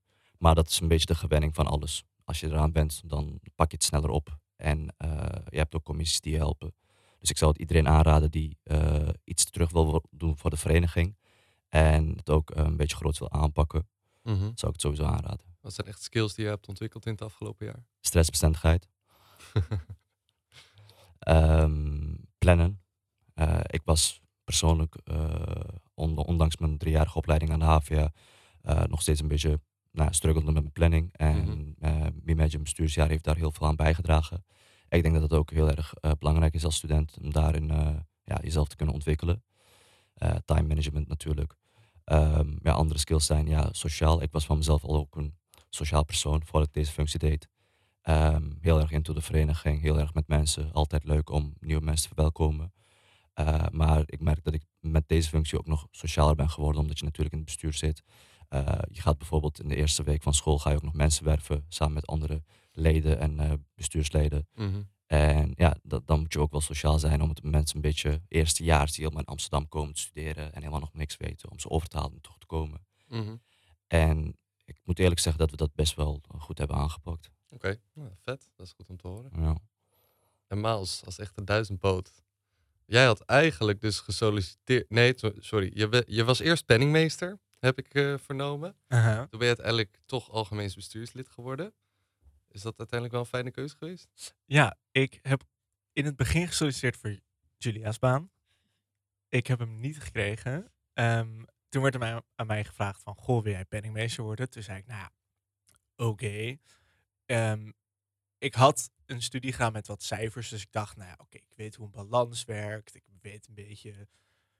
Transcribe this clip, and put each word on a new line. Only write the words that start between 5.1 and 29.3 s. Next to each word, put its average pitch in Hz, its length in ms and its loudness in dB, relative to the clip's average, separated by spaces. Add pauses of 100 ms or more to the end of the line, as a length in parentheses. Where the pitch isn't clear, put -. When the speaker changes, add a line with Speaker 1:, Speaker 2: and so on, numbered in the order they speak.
Speaker 1:
je - 80 -10
hebt 76 180 0
ook 78 80 -6
commissies 80 380 -4
die 76 100 -6
je 78 60 0
helpen. 78 360 -2 (460)
Dus - 100 -4
ik - 80 -2
zou 78 140 6
het - 80 0
iedereen 80 280 2
aanraden 76 440 6
die, 78 320 -4
eh, 76 460 0 (140)
iets - 220 -2
terug 82 260 0
wil 80 140 4
wo-, 78 160 2 (100)
doen 78 260 -2
voor - 120 -4
de 76 80 -2
vereniging. 85 600 2 (520)
En 78 380 4 (100)
het - 120 -8
ook, 76 220 2
eh, 76 120 0
een 78 140 0
beetje 73 180 -2
groots 76 240 -4
wil - 120 -8
aanpakken. 76 560 0 (360)
Speaker 2:
Mhm. 110 160 -2
Speaker 1:
Zou 101 100 -2
ik 120 120 -10
het - 200 -4
sowieso 73 240 -2
aanraden. 78 400 -4 (160)
Speaker 2:
Wat - 120 -14
zijn - 140 -10
echt 92 160 -16
skills 110 300 -4
die 107 120 -8
je 104 60 -4
hebt 101 160 -10
ontwikkeld 107 380 -12
in 113 60 -4
het 107 100 -10
afgelopen 107 440 -12
jaar? 120 200 -16 (140)
Speaker 1:
Stressbestendigheid. 82 880 2 (680)
Speaker 2:
<laughs> 90 440 -4 (1200)
Speaker 1:
Ehm, 78 960 4 (240)
plannen. 90 440 4 (520)
Eh, 80 340 2
ik - 180 -4
was - 360 2 (220)
persoonlijk, 80 600 2
eh, 80 320 -4 (580)
on-, 80 240 0
ondanks 80 400 2
mijn 78 200 0
driejarige 78 400 2
opleiding 78 340 2
aan 80 80 2
de 78 60 4
H 80 160 6
V 76 100 -6
A, 78 200 2 (500)
eh, 80 220 2
nog 78 180 -2
steeds 78 200 2
een 78 60 -2
beetje, 76 320 2 (320)